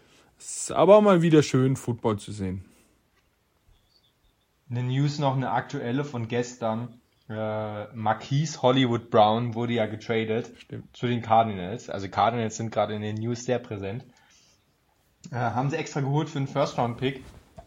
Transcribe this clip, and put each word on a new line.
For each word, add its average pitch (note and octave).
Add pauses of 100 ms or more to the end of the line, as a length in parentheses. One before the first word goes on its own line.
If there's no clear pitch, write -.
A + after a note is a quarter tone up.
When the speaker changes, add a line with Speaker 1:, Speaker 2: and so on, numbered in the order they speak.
(400)
Speaker 1:
Es -
ist -
aber F#3
mal G3
wieder D#3+
schön, C3
Football A2+
zu -
sehen. F#2+ (2000)
Speaker 2:
Eine B2
News C#3+
noch, C#3
eine B2+
aktuelle B2+
von A#2
gestern. A#2 (300)
Äh, G#2+
Marquise A#2
Hollywood B2
Brown A2
wurde A#2
ja A2+
getradet A2
Speaker 1:
Stimmt. -
Speaker 2:
zu -
den A#2+
Cardinals. A2
Also F#2+
Cardinals A2
sind A2
gerade G#2+
in G#2
den G#2+
News A#2
sehr B2
präsent. G#2 (1200)
Äh, A#2+
haben A#2+
sie D3
extra D3+
geholt C#3+
für C#3+
einen C3+
First-Round-Pick C3+ (460)